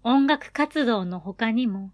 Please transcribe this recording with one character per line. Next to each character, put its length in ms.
音 220
楽 260
活 340
動 200
の 140
他 320
に 160
も、 260